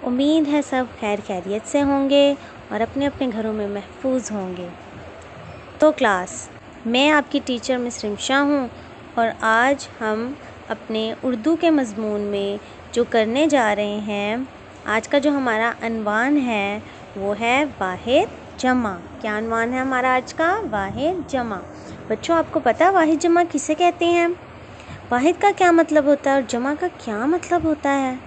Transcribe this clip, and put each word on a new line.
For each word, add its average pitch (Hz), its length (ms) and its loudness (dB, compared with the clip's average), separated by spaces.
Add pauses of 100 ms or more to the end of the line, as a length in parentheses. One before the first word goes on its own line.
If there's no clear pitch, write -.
उम्मीद 285 440 2
है 294 140 2
सब 254 340 -2
खैर 208 260 -2
खैरियत 196 440 -4
से - 160 0
होंगे 277 520 4 (380)
और 208 100 -2
अपने 277 240 -2
अपने 277 220 -2
घरों 220 260 -2
में 214 140 -2
महफूज 214 640 -4
होंगे। 185 360 -6 (1120)
तो 311 100 8
क्लास, 202 580 0 (380)
मैं 254 220 4
आपकी 285 300 2
टीचर 254 380 -2
मिस 240 260 -6
रिमशा 214 360 0
हूँ 285 300 2 (480)
और 233 120 2 (140)
आज 233 440 2 (120)
हम 220 280 -2 (420)
अपने 220 360 -4 (200)
उर्दू 254 300 2
के 330 140 4
मज़मून 214 580 0
में 202 320 -4 (340)
जो 233 120 2
करने 233 420 2
जा 254 260 4
रहे 208 280 -2
हैं, 208 460 -4 (400)
आज 214 200 0
का 285 120 4
जो 285 120 2
हमारा 233 420 0 (100)
अनवान 226 560 0
है 208 420 -2 (360)
वो 196 180 -2
है 233 300 2
वाहिद 233 720 0 (220)
जमा। 247 360 0 (260)
क्या 214 160 -4
अनवान 226 360 -2
है 262 80 -2
हमारा 254 340 2
आज 254 180 -2
का? 330 280 2
वाहिद 254 680 -4
जमा। 233 340 -4 (460)
बच्चों, 330 280 0
आपको 320 220 0
पता 277 260 2
है 381 60 6
वाहिद 320 280 4
जमा 339 260 4
किसे 302 300 -2
कहते 349 320 2
हैं? 339 260 2 (760)
वाहिद 277 260 2
का 403 140 4
क्या 370 200 6
मतलब 311 360 6
होता 285 240 4
है 277 100 4
और 240 60 -2
जमा 254 280 -2
का 359 120 -2
क्या 226 380 -4
मतलब 330 400 0
होता 302 260 0
है? 262 360 0